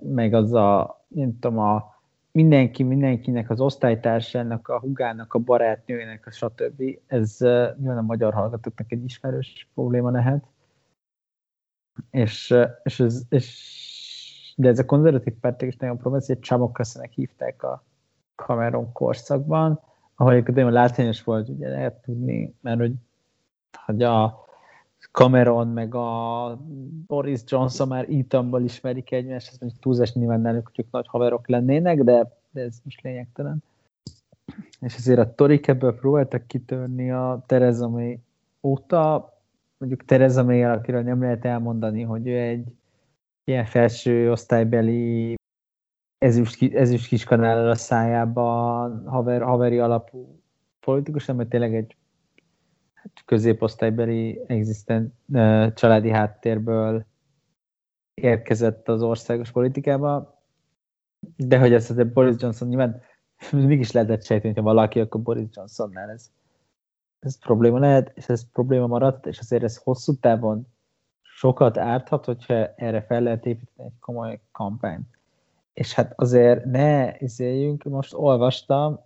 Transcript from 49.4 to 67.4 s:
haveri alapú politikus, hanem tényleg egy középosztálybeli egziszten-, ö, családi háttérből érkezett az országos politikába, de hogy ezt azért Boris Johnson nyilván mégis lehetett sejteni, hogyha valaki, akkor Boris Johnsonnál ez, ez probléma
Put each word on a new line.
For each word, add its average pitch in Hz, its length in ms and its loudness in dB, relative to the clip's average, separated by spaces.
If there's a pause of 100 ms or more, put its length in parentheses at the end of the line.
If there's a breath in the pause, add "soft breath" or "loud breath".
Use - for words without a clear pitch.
haveri 120 360 2
alapú 120 640 -2 (400)
politikus, 143 460 -4
hanem 120 220 -4
tényleg 120 260 -2
egy 113 220 -6 (1300)
középosztálybeli 113 1200 -2
egziszten-, 113 680 -4 (200)
ö, 110 420 4
családi 113 360 4
háttérből 110 960 -2 (1080)
érkezett 113 720 0
az 113 140 0
országos 117 480 -4
politikába, 139 920 -4 (920)
de 127 220 4
hogy 123 140 6
ezt 117 180 4
azért 120 220 0
Boris 127 260 4
Johnson 120 300 -6
nyilván 123 340 -2 (500 soft breath)
mégis 139 400 2
lehetett 110 320 0
sejteni, 110 300 -2
hogyha 107 140 -2
valaki, 110 320 4
akkor 110 200 -4
Boris 113 320 -6
Johnsonnál 101 580 -12
ez, 113 200 -20 (880)
ez - 200 -10
probléma 117 400 4